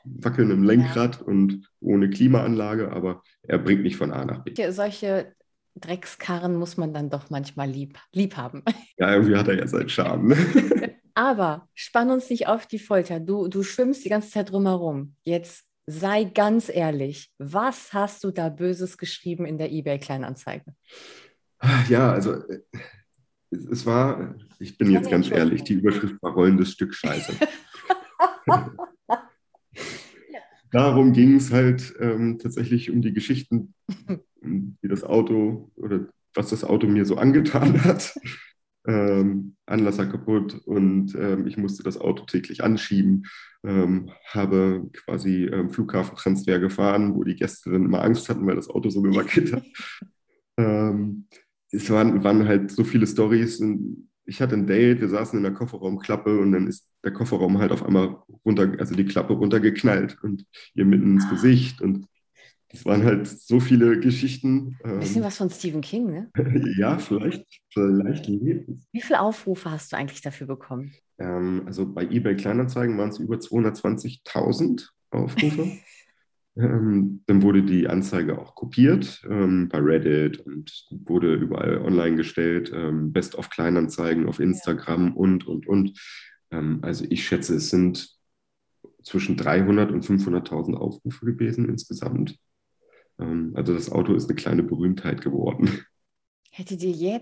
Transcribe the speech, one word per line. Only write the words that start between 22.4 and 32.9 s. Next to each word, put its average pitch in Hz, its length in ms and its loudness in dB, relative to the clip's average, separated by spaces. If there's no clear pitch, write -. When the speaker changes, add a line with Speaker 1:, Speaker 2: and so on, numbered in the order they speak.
Speaker 1:
es, - 140 -10
es - 200 -8
war, 120 500 0
ich - 180 -16
bin 104 100 2
Speaker 2:
Keine 95 120 8
Speaker 1:
jetzt 90 100 -2
ganz 87 220 2
ehrlich, 82 320 2
die - 100 -2
Speaker 2:
Entschuldigung. 95 180 4
Speaker 1:
Überschrift - 320 -4
war 85 100 -6
rollendes 92 380 6
Stück - 220 -6
Scheiße. 73 400 -6
Speaker 2:
<laughs> - 260 2
Speaker 1:
Darum 131 420 6
ging's 131 380 8
halt, 127 480 2
ähm, 113 400 0
tatsächlich 120 520 -2